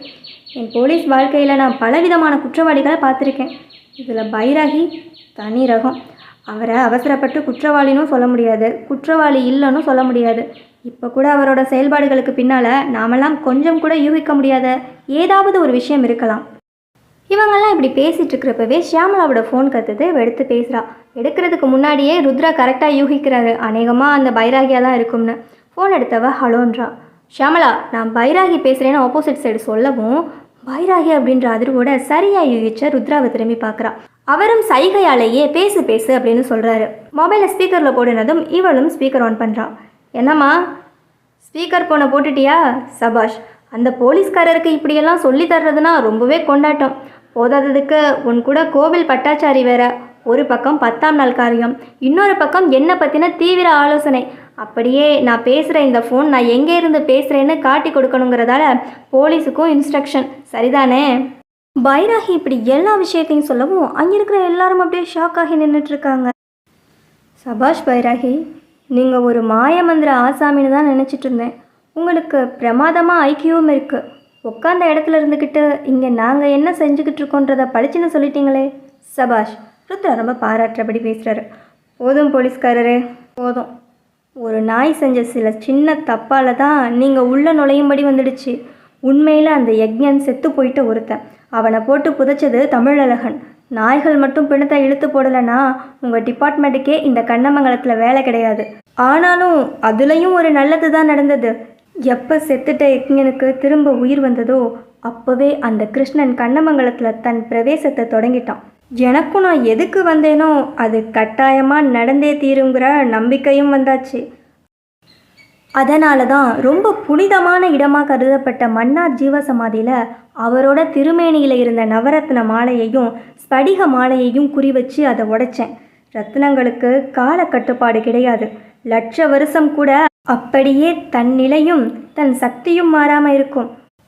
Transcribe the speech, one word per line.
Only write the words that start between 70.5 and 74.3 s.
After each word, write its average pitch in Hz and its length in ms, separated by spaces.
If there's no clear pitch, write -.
தான் 294 160
நினைச்சிட்டு 269 380
இருந்தேன். 240 300
உங்களுக்கு 320 640
பிரமாதமா 320 640
ஐக்கியவும் 311 460
இருக்கு. - 340